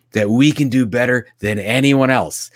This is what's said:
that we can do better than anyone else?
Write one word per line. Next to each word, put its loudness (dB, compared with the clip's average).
that 0
we 4
can -2
do 0
better -2
than -4
anyone 2
else? -4